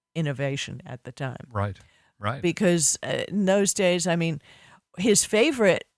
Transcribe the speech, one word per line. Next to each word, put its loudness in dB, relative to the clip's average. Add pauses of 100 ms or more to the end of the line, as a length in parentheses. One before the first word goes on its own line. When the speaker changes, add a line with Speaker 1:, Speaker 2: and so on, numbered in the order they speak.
(160)
Speaker 1:
innovation -4
at -16
the -14
time. -10
Speaker 2:
Right, -2 (420)
right. -4
Speaker 1:
Because, 2
uh, -4
in -2
those 2
days, 0
I 2
mean, -2 (560)
his 4
favorite 2 (120)